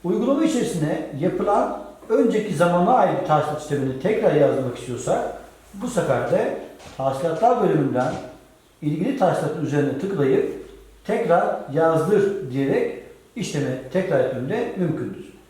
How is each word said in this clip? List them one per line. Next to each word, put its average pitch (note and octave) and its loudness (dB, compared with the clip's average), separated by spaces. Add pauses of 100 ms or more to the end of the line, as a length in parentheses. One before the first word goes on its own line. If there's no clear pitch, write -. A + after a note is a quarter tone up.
Uygulama B3 2
içerisinde E3 -2
yapılan - 0 (260)
önceki A#3 2
zamana F3 4
ait F#3+ 2
tahsilat D3+ 0
işlemini C3+ -2
tekrar G3+ 2
yazdırmak C3 2
istiyorsak - -4 (400)
bu A3 -8
sefer D3+ 0
de - 0 (380)
tahsilatlar E3+ 2
bölümünden C#3 2 (720)
ilgili D#3+ -2
tahsilatın - 0
üzerine C#3 0
tıklayıp - 0 (400)
tekrar - 2 (160)
"Yazdır." E3 2
diyerek C#3 0 (340)
işlemi C#3 -4 (100)
tekrar F3+ 0
etmem - -2
de A3+ -4
mümkündür. - -4 (180)